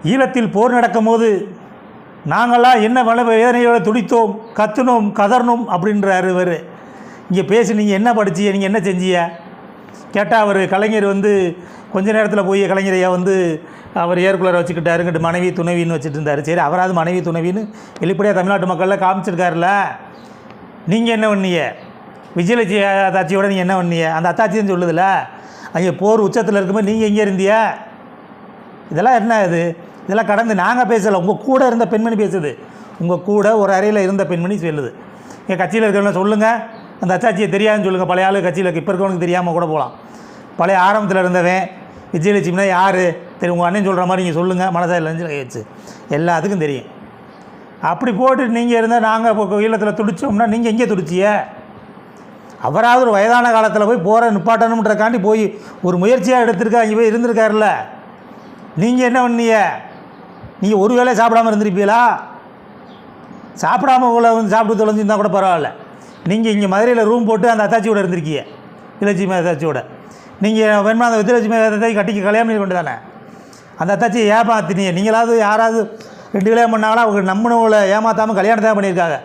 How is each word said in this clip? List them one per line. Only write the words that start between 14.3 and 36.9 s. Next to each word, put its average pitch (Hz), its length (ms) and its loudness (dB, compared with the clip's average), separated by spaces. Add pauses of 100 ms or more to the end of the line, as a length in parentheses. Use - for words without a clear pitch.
கூலரை 175 220 0
வச்சுக்கிட்டாரு, 170 420 -2
இங்கிட்டு 165 180 -2
மனைவி 175 300 -2
துணைவின்னு 170 460 -2
வச்சுட்டு 147 220 -6
இருந்தாரு. 147 220 -2
சரி, 170 200 -2
அவராவது 180 340 0
மனைவி 175 260 0
துணைவின்னு 170 420 -4 (380)
வெளிப்படையா 196 340 0
தமிழ்நாட்டு 185 320 0
மக்கள்ல 185 320 0
காமிச்சிருக்காருல்ல. 180 680 -2 (1160)
நீங்க 226 260 0
என்ன 220 160 0
பண்ணீங்க? 190 340 0 (720)
விஜயலட்சுமி 202 480 0
அத்தாச்சியோட 190 640 0
நீங்க 190 200 -2
என்ன 190 100 0
பண்ணீங்க? 170 360 0
அந்த 170 180 -2
அத்தாச்சி 208 280 0
தான் 202 140 -2
சொல்லுதுல்ல, 175 320 0 (680)
அங்க 175 200 0
போர் 208 340 2
உச்சத்துல 208 320 0
இருக்கும்போது 196 320 -2
நீங்க 220 160 0
எங்க 208 180 2
இருந்தீங்க? 196 320 0 (1300)
இதெல்லாம் 214 300 2
என்ன 220 240 0
இது? 170 180 0 (420)
இதெல்லாம் 202 220 -2
கடந்து 214 280 0
நாங்க 220 300 0
பேசல, 208 380 0
உங்க 190 120 0 (100)
கூட 262 220 2
இருந்த 233 200 0
பெண்மணி 220 300 -2
பேசுது. 180 340 -2 (480)
உங்க 175 200 -2
கூட 202 280 0 (100)
ஒரு 196 160 2
அறையில 208 340 0
இருந்த 196 200 0
பெண்மணி 175 280 -4
சொல்லுது. 151 360 -6 (560)
எங்க 185 120 -4
கட்சியில 190 260 0
இருக்கிறவங்க 202 280 2
சொல்லுங்க, 208 340 0 (540)